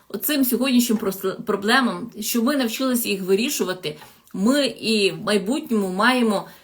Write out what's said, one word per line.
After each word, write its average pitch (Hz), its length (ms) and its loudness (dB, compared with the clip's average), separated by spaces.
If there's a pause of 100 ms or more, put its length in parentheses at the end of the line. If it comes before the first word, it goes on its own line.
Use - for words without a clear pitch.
оцим 285 360 0
сьогоднішнім 240 540 2
прос-, 190 440 -4
проблемам, 208 680 0 (100)
що 220 220 -2
ми 285 140 2
навчилися 240 520 0
їх 196 140 -2
вирішувати, 190 760 0 (380)
ми 262 320 2
і 208 440 0
в 160 120 -8
майбутньому 208 680 0
маємо 214 600 2 (160)